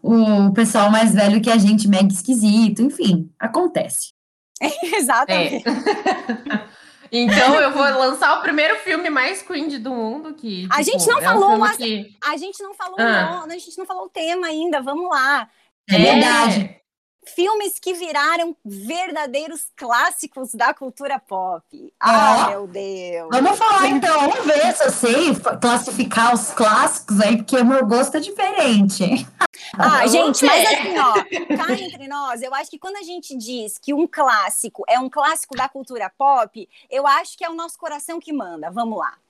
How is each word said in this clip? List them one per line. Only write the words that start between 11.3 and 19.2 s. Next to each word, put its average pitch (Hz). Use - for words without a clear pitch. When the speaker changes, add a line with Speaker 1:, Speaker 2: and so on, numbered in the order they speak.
Speaker 3:
filme 427
Speaker 2:
as-, 440
Speaker 3:
que 214
Speaker 2:
a 294
gente 381
não 403
falou 370
Speaker 3:
Ah. 226
Speaker 2:
o 359
nome, 320
a 359
gente 339
não 370
falou 370
o -
tema 339
ainda. 311
Vamos 302
lá. 269
Speaker 1:
É 196
Speaker 3:
É. -
Speaker 1:
verdade. -
Speaker 2:
Filmes 403
que 359
viraram 330
verdadeiros 294